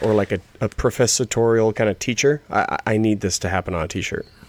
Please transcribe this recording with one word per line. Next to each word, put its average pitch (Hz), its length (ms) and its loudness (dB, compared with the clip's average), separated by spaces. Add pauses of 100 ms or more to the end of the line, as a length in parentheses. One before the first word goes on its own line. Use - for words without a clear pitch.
or 107 120 2
like 101 180 0
a, 95 80 -2 (220)
a 110 80 0
professorial 113 1040 2
kinda 107 200 0
teacher. 139 560 0
I, 101 120 0 (240)
I, 113 80 0
I 107 40 2
need 107 220 2
this 95 200 -2
to 92 100 -4
happen 90 260 -2
on 80 80 -2
a 80 60 -4
T-shirt. - 360 -6 (240)